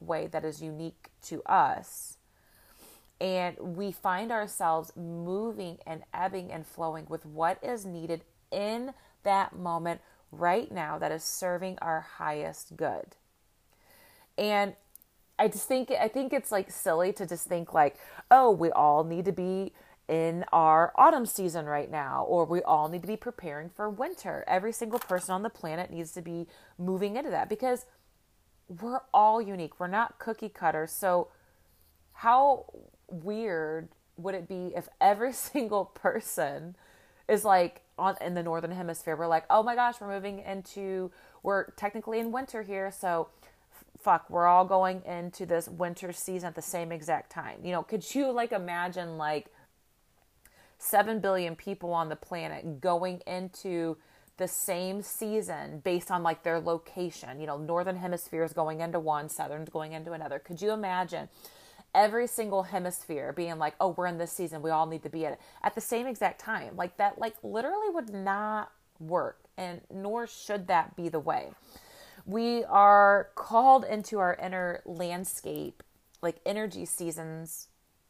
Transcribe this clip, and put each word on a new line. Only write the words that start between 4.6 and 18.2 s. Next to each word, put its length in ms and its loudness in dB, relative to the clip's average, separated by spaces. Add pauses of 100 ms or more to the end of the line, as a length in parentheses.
moving 920 -6
and 160 -10 (100)
ebbing 380 -4
and 160 -10
flowing 420 -6
with 160 -8
what 380 -2
is 240 -6
needed 360 -6 (280)
in 420 -4 (300)
that 340 0
moment 440 -4 (320)
right 380 0
now 280 -6
that 140 -2
is 100 -6
serving 580 -4
our 200 -2
highest 760 -8
good. 380 -4 (1200)
And 380 2 (640)
I 80 6
just 200 -2
think, 260 0
I 160 2
think 240 -4
it's, 200 -2
like, 180 -2
silly 440 0
to 120 -8
just 200 -8
think, 260 -4
like, 240 6 (340)